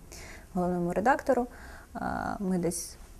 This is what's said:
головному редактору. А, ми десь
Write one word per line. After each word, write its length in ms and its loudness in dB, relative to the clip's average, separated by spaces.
головному 380 2
редактору. 540 4
А, 460 -2
ми 180 2
десь 380 -2